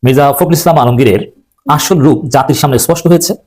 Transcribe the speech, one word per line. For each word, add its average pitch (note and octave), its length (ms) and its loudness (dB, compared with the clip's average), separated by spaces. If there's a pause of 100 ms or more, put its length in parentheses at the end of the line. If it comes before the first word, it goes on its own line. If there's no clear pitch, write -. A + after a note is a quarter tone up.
মির্জা C3+ 280 2
ফখরুল E3 200 0
ইসলাম D#3+ 260 0
আলমগীরের A#2+ 540 0 (360)
আসল D#3+ 300 0
রূপ C#3 280 0
জাতির C3 280 0
সামনে C3+ 240 -2
স্পষ্ট E3+ 280 -2
হয়েছে E3+ 280 0 (120)